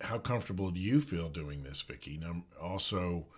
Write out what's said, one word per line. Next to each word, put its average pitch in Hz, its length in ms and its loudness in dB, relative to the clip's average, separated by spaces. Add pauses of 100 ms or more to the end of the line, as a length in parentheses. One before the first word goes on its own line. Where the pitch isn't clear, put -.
how 113 160 -2
comfortable 98 520 0
do 87 80 0
you 110 220 6
feel 85 280 0
doing 73 360 -4
this, 69 180 -4
Vicki? 67 340 -10
Now, 85 280 -4 (180)
also, 90 640 2 (120)